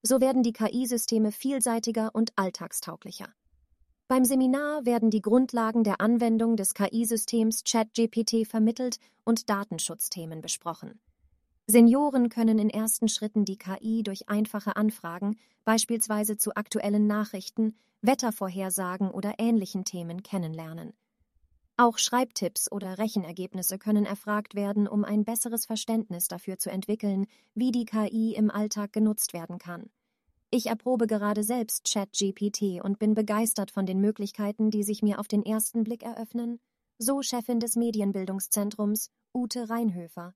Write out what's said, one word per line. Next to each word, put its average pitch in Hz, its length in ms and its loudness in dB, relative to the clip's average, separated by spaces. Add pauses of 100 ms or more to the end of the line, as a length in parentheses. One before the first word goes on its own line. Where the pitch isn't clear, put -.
So 254 160 4
werden 262 240 4
die 233 80 2
K-I-Systeme 226 800 0
vielseitiger 233 800 -2
und 220 220 2
alltagstauglicher. - 920 -8 (760)
Beim 254 180 4
Seminar 269 640 2
werden 226 240 4
die 214 120 2
Grundlagen 233 600 2
der 202 180 0
Anwendung 226 540 4
des 196 200 0
K-I-Systems 220 920 0
Chat 220 280 0
G 226 140 4
P 226 160 -2
T 226 220 2
vermittelt 226 540 0 (260)
und 226 260 0
Datenschutzthemen 165 920 -6
besprochen. - 600 -8 (680)
Senioren 240 640 8
können 226 320 2
in 208 100 2
ersten 220 380 -2
Schritten 208 360 0
die 196 140 -4
K 190 240 -8
I 220 220 -2
durch 196 240 -8
einfache 208 480 -2
Anfragen, 202 600 -2 (280)
beispielsweise 220 720 0
zu - 180 -4
aktuellen 208 540 2
Nachrichten, 214 680 -2 (280)
Wettervorhersagen 190 1080 -2
oder 202 260 -6
ähnlichen 208 480 0
Themen 175 380 -8
kennenlernen. 160 720 -8 (840)
Auch 240 220 6
Schreibtipps - 720 0
oder 190 240 -6
Rechenergebnisse 185 800 -4
können 208 300 2
erfragt 208 480 -4
werden, 202 340 2
um 208 160 0
ein 208 220 0
besseres 233 400 -4
Verständnis 220 600 -2
dafür 185 300 -8
zu - 140 -6
entwickeln, 196 560 -2 (280)
wie 247 180 0
die 240 120 0
K 214 220 -2
I 220 280 0
im 214 160 2
Alltag 208 440 -4
genutzt 214 400 2
werden 175 240 -10
kann. 175 320 -14 (600)
„Ich 240 180 0
erprobe 233 380 0
gerade 208 380 0
selbst 226 400 -2
Chat - 300 -2
G 196 180 0
P 208 160 -2
T 196 320 -2
und 196 180 -2
bin 214 140 4
begeistert 214 580 0
von 196 140 -2
den 190 160 0
Möglichkeiten, 208 720 0
die 214 120 0
sich 208 200 -2
mir 208 180 2
auf - 80 -8
den 208 160 2
ersten 220 400 -2
Blick 226 180 -6
eröffnen“, 233 560 -8 (380)
so 277 240 0
Chefin 240 400 -2
des 226 160 -2
Medienbildungszentrums, 208 1300 -2 (240)
Ute 240 340 -4
Reinhöfer. 180 680 -4